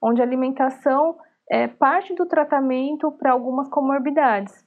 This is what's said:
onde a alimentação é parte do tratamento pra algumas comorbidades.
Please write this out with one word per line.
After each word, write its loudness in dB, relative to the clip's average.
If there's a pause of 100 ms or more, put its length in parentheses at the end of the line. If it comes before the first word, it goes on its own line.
onde 2
a 2
alimentação 0 (340)
é 0
parte 0
do -2
tratamento 0
pra 0
algumas -2
comorbidades. 0 (140)